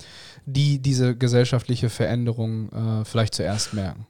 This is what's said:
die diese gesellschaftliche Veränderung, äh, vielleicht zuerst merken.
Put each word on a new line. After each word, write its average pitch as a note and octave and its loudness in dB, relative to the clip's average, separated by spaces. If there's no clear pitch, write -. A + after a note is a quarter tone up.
die C#3+ 2
diese B2+ 4
gesellschaftliche B2 2
Veränderung, A2+ -2
äh, A2 -2
vielleicht A2+ 0
zuerst G2 -2
merken. G2+ -6